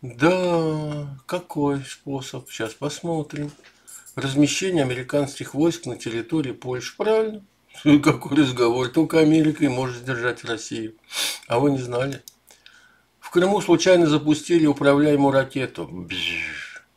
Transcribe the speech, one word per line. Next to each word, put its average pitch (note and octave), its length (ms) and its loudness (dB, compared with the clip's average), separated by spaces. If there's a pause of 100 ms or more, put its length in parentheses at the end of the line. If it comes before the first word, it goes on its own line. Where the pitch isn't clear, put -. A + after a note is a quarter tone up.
Да, D3+ 1160 0
какой C#3+ 580 -4
способ? C3 680 -12
Щас A2 240 -8
посмотрим. D3 760 -6 (680)
Размещение C#3+ 680 0
американских B2+ 720 -4
войск E3 320 0
на A#2+ 100 -8
территории A#2+ 560 -6
Польши. B2 420 -10
Правильно. G#3+ 480 -2 (200)
<laughs> - 200 -20
Какой C#3+ 540 2
разговор? B2 540 0
Только D#3+ 300 2
Америка D#3 440 4
и C#3+ 40 2
может B2+ 280 -4
сдержать A#2+ 480 -6
Россию. A2 500 -8 (520)
А A#2+ 120 0
вы C#3+ 120 4
не C3+ 80 -2
знали? B2 440 -6 (960)
В - 120 -20
Крыму F#3+ 320 2
случайно E3+ 440 6
запустили D3+ 600 2
управляемую C#3+ 680 4
ракету. C3 580 -2
Бжж. E2+ 920 -10 (140)